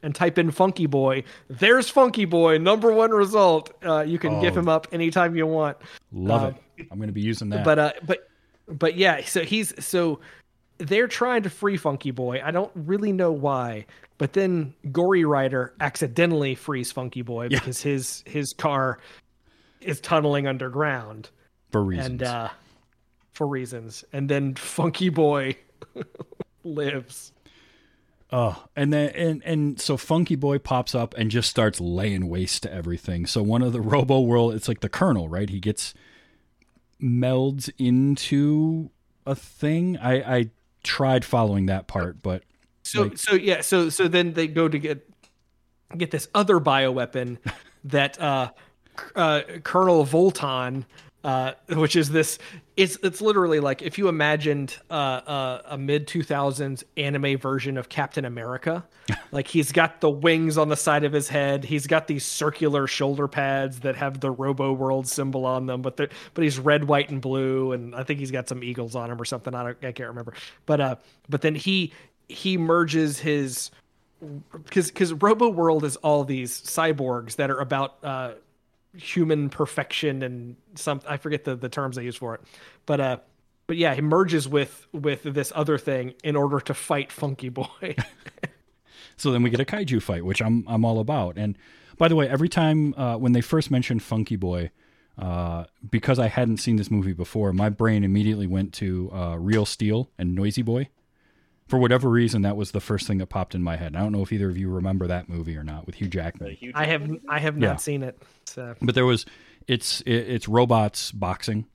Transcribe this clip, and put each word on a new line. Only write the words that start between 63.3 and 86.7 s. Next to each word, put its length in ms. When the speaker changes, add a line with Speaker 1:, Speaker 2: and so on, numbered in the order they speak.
Speaker 1:
that 160
have 240
the 100
Robo 420
World 340
symbol 380
on 220
them, 160
but 160
they're, 100
but 120
he's 140
red, 260
white, 260
and 100
blue, 520
and 220
I 80
think 160
he's 120
got 180
some 160
eagles 320
on 140
him 100
or 60
something. 280
I 80
don't, 220
I 80
can't 160
remember, 240
but, 160
uh, 160
but 140
then 120
he, 380
he 280
merges 640
his, 520
'cause, 200
'cause 220
Robo 380
World 340
is 120
all 280
these 380
cyborgs 760
that 140
are 100
about, 420
uh, 300
human 520
perfection 720
and 340
some, 320
I 120
forget 260
the, 100
the 140
terms 280
they 80
use 120
for 180
it, 60
but, 120
uh, 200
but 100
yeah, 180
he 60
merges 480
with, 440
with 300
this 320
other 220
thing 380
in 100
order 260
to 120